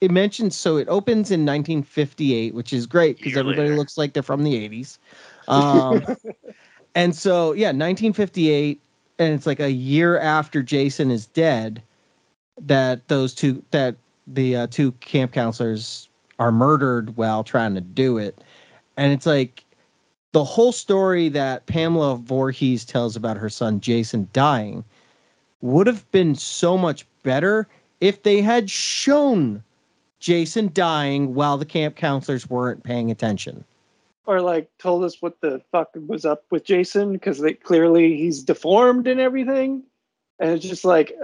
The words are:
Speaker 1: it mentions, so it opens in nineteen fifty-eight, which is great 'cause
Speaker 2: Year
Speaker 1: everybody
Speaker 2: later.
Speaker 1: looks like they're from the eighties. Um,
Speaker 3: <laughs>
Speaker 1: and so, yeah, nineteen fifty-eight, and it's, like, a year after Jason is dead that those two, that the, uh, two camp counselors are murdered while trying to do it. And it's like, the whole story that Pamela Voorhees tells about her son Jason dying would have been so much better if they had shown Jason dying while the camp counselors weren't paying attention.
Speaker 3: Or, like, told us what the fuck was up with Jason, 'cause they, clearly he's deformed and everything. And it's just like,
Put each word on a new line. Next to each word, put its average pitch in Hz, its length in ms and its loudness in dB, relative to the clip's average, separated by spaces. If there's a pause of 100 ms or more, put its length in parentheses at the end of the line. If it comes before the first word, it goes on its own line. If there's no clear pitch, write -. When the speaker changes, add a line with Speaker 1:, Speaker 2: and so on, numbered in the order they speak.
Speaker 1:
it 185 100 2
mentions, 196 460 0
so 160 220 0
it 131 100 -4
opens 208 420 0
in 165 140 2
nineteen 147 380 -2
fifty-eight, 131 720 -2
which 117 180 -10
is 120 140 -4
great 160 320 2
'cause 135 140 -8
Speaker 2:
Year 139 80 -2
Speaker 1:
everybody 143 280 0
Speaker 2:
later. 147 80 0
Speaker 1:
looks 147 220 -4
like 143 160 -2
they're 143 80 -2
from 143 220 -2
the 147 120 0
eighties. 110 420 -10 (500)
Um, 143 580 4
Speaker 3:
<laughs> - 880 -14
Speaker 1:
and 175 200 2
so, 175 380 0
yeah, 165 200 0
nineteen 185 420 0
fifty-eight, 151 680 0 (380)
and 160 160 2
it's, 135 120 -4
like, 147 140 -2
a 143 120 -2
year 143 460 2
after 151 440 0
Jason 139 480 0
is 110 160 -4
dead 113 560 0 (800)
that 131 460 0
those 135 260 0
two, 135 280 -2 (100)
that 131 240 0 (300)
the, 131 300 -2
uh, 120 120 -2
two 131 320 0
camp 131 320 -2
counselors 113 760 -4 (300)
are 117 140 2
murdered 123 640 2
while 110 280 -2
trying 113 300 -2
to 95 80 -4
do 120 340 -2
it. 104 260 -8 (540)
And 139 160 2
it's 139 140 -2
like, 139 380 -2 (680)
the 151 120 4
whole 233 280 2
story 185 560 0
that 135 380 -4
Pamela 160 500 0
Voorhees 131 680 -2
tells 117 320 -4
about 113 200 -6
her 107 140 -6
son 107 300 -2
Jason 113 520 -2
dying 113 520 0 (760)
would 143 280 2
have 226 240 -4
been 170 240 2
so 180 420 -2
much 170 260 -2 (200)
better 180 420 0 (340)
if 196 220 0
they 208 180 4
had 220 300 2
shown 214 920 0 (580)
Jason 170 520 0
dying 143 600 0
while 143 240 0
the 143 80 -6
camp 151 300 -4
counselors 139 520 -4
weren't 123 360 -4
paying 120 260 -4
attention. - 540 -6 (600)
Speaker 3:
Or, 190 140 2
like, 165 380 -2
told 180 240 -2
us 170 180 -6
what 170 200 -8
the 135 200 -4 (120)
fuck 165 160 0 (180)
was 156 180 -8
up 151 260 -2
with 160 140 -4
Jason, 190 540 0
'cause 147 220 -4
they, 156 140 0
clearly 165 600 4
he's 147 280 -2
deformed 240 640 4
and 254 100 0
everything. 262 640 0 (560)
And 160 140 0
it's 165 120 -2
just 185 200 -8
like, 165 280 4 (120)